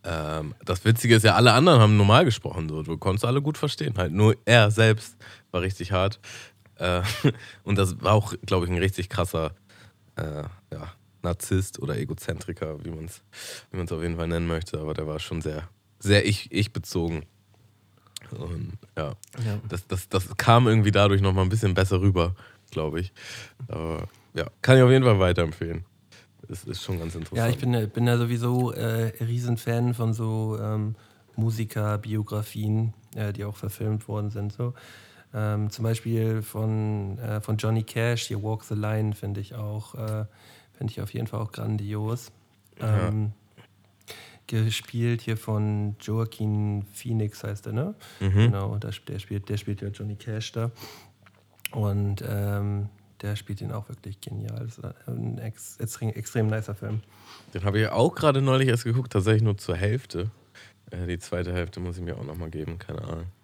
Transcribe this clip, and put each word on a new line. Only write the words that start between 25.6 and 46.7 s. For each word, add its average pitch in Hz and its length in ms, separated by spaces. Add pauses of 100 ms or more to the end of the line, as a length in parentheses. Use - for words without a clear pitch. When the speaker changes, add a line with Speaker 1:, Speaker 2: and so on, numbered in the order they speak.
Speaker 1:
Es - 160
ist - 180
schon 92 160
ganz 82 160
interessant. 80 240
Speaker 2:
Ja, 117 100
ich 120 100
bin, 120 320
bin 117 160
ja 120 120
sowieso, 120 540
äh, 113 400 (120)
Riesenfan 120 720
von 113 180
so, 110 480
ähm, 107 360 (400)
Musikerbiografien, 107 1600 (200)
äh, 104 180
die 101 120
auch 104 120
verfilmt 107 520
worden 104 220
sind. 101 220
So. 123 220 (600)
Ähm, 107 360
zum - 140
Beispiel 113 580
von, 107 760
äh, 110 220
von 110 180
Johnny 110 260
Cash, 117 420
hier 104 160
Walk 107 220
the - 100
Line, 107 400
find 101 240
ich 98 160
auch, 107 400
äh, 107 300 (540)
find 120 120
ich - 100
auf 104 140
jeden 117 140
Fall 110 120
auch 107 120
grandios. 107 800 (480)
Speaker 1:
Ja. 104 280
Speaker 2:
Ähm, 107 240 (1120)
gespielt 117 760
hier 113 140
von 104 640
Joaquin 107 920